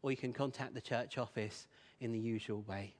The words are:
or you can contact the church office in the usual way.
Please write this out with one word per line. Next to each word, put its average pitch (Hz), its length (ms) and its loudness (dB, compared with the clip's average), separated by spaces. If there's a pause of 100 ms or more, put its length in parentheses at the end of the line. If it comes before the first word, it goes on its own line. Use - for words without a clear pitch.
or 135 80 4
you 131 60 2
can 127 140 0
contact 131 420 0
the 127 80 -4
church - 360 0
office 110 500 -2 (340)
in 120 100 0
the 113 80 2
usual 110 480 0
way. 98 320 -4